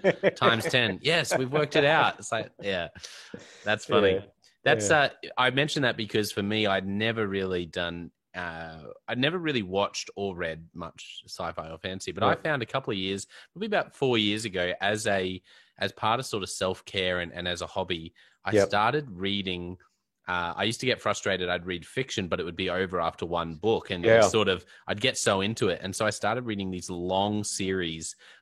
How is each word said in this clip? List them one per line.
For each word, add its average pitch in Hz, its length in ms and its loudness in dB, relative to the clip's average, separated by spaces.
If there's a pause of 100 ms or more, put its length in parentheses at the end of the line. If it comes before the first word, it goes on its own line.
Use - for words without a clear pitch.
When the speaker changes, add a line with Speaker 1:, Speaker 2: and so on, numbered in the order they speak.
(140)
Speaker 1:
<laughs> - 220 0
Speaker 2:
times 117 280 4
ten. 117 380 2
Yes, 156 340 2
we've 127 160 -2
worked 147 240 2
it 147 80 8
out. 143 340 4
It's - 140 -10
like, 110 180 -4 (120)
yeah, 92 260 -2 (760)
that's 104 220 0
funny. 101 260 6
Speaker 1:
Yeah. 95 80 0 (440)
Speaker 2:
That's, 123 240 4
Speaker 1:
Yeah. 160 120 6
Speaker 2:
uh, 139 80 4 (280)
I 127 140 4
mentioned 143 340 2
that 117 140 2
because 107 340 0
for 107 100 -2
me, 107 240 2
I'd 98 200 2
never 110 400 0
really 95 400 -2
done, 85 440 -6 (240)
uh, 82 440 -8 (280)
I'd 117 120 -4
never 147 200 2
really 151 240 0
watched 95 540 -2
or 98 180 -4
read 82 380 -6
much - 540 -14
sci-fi 82 440 -8
or 82 60 -10
fantasy, 95 360 -8
but 92 100 -4
I 120 80 4
Speaker 1:
Right. 160 120 -2
Speaker 2:
found 147 200 -2
a 110 40 -4
couple - 240 -4
of 107 60 -2
years, 95 300 -4 (260)
probably 196 140 -8
about 202 280 -2
four 127 220 2
years 110 300 2
ago, 90 340 0
as 107 260 0
a, 92 360 0 (360)
as 98 140 -4
part 113 280 0
of 131 60 -8
sort 104 160 -4
of 92 60 -6
self-care 92 720 -2
and, 85 120 -6
and 87 140 -8
as 87 140 -4
a 85 60 -4
hobby, 90 480 -6 (300)
I 98 80 -2
Speaker 1:
Yep. 98 160 6
Speaker 2:
started 120 420 2
reading, 92 680 -4 (500)
uh, 87 300 -2
I 98 80 0
used 117 160 -2
to 131 60 -4
get 120 160 0
frustrated. 95 480 -2
I'd 87 160 -2
read 90 180 -6
fiction, 110 440 -4
but 87 120 -2
it 82 40 -4
would 87 120 -8
be 92 140 -2
over 92 300 -2
after 82 260 -2
one 82 300 -4
book, 104 340 0
and 87 140 -2
it 113 120 10
was 113 100 8
Speaker 1:
Yeah. - 40 2
Speaker 2:
sort 104 180 4
of, 90 160 0 (220)
I'd 101 140 -4
get 120 180 2
so 98 240 4
into 110 260 0
it. 87 140 0
And 95 120 -6
so 113 120 0
I 107 40 2
started 117 360 -2
reading 98 240 -4
these 92 180 -6
long 95 560 0
series 87 720 -4 (260)